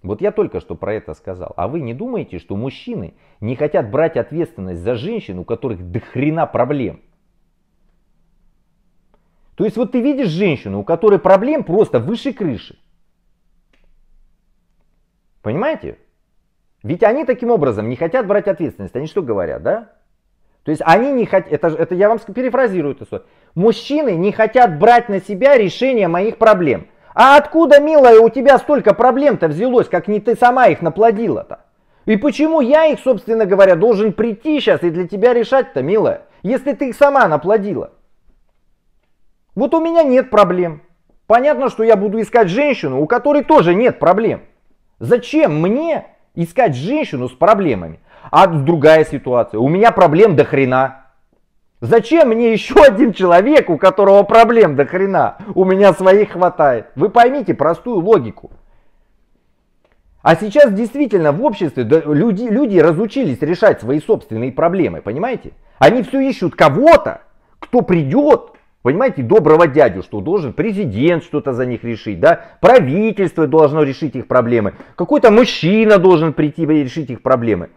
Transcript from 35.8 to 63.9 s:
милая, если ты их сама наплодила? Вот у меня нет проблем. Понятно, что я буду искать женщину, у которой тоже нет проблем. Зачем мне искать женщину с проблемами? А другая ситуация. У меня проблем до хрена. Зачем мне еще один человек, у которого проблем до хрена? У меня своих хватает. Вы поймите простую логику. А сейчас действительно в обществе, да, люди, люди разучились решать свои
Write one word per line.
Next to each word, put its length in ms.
милая, 400
если 300
ты 160
их 80
сама 320
наплодила? 640
Вот 200
у 60
меня 220
нет 280
проблем. 520
Понятно, 420
что 160
я 120
буду 240
искать 280
женщину, 520
у 60
которой 380
тоже 300
нет 240
проблем. 440
Зачем 600
мне 460
искать 400
женщину 540
с 40
проблемами? 680
А 160
другая 580
ситуация. 560
У 80
меня 240
проблем 420
до 100
хрена. 580
Зачем 460
мне 240
еще 280
один 320
человек, 560
у 80
которого 460
проблем 540
до 100
хрена? 520
У 80
меня 280
своих 380
хватает. 640
Вы 160
поймите 440
простую 440
логику. 540
А 140
сейчас 360
действительно 600
в 120
обществе, 380
да, 220
люди, 400
люди 340
разучились 640
решать 380
свои 180